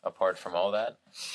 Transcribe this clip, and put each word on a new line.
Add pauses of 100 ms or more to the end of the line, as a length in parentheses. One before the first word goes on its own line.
apart
from
all
that. (380)